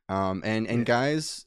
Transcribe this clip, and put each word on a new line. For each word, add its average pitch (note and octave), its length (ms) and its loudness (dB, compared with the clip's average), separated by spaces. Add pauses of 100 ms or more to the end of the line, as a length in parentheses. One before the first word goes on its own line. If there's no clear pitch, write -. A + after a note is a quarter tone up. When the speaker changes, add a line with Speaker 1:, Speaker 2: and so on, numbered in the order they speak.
Speaker 1:
Um, F#2+ 380 0
and, A2 220 0
and A#2 120 0
Speaker 2:
Yeah. A#2 60 2
Speaker 1:
guys, C#3 600 0